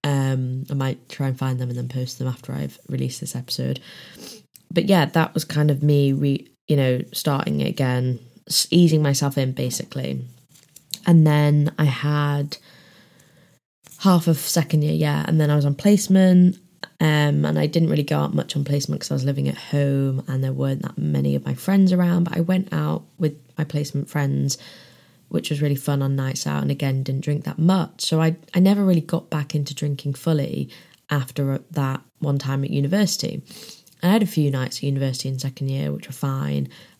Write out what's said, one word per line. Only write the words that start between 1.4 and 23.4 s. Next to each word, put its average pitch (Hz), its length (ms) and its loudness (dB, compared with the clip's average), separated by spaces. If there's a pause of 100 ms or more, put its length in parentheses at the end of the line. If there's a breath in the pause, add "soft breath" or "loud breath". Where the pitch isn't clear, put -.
them 123 100 -4
and 120 80 -6
then 123 100 -6
post 127 320 -8
them 131 80 -4
after 127 260 -8
I've 139 240 -8 (100)
released 131 320 -6
this - 160 -8
episode. 131 440 -4 (920 loud breath)
But 170 140 0
yeah, 185 200 4
that - 280 0
was 156 100 -2
kind 151 280 0
of 139 100 0
me, 143 320 4
re-, 139 340 -2 (200)
you 151 80 2
know, 127 260 2 (120)
starting 143 500 -2
again, 127 560 0 (280)
s-, - 220 -2
easing 165 320 6
myself 139 380 0
in, 131 140 0
basically. 131 720 -6 (840)
And 165 180 8
then 147 540 4
I 151 60 4
had 147 720 0 (1400 soft breath)
half 175 260 4
of 156 100 4
second 156 460 0
year, 151 100 0
yeah, 151 340 0
and 156 140 2
then 147 80 2
I 147 60 4
was 143 100 2
on 143 80 2
placement, 185 840 6 (420)
um, 147 440 2
and 151 140 0
I 151 80 2
didn't 165 240 2
really 151 140 0
go 147 160 -2
out 143 160 -2
much - 200 -2
on 143 80 -2
placement 143 380 -2
'cause - 80 -10
I 147 60 -2
was 131 100 -2
living 139 220 -2
at 139 100 -4
home 139 680 -2
and 131 160 -2
there 131 100 -2
weren't 135 300 -4
that - 160 -8
many 143 340 0
of 139 100 -2
my 135 120 -4
friends 190 360 4
around, 175 340 2
but 175 120 -6
I 170 40 0
went 185 300 -2
out 151 320 -4 (140)
with 151 160 0 (240)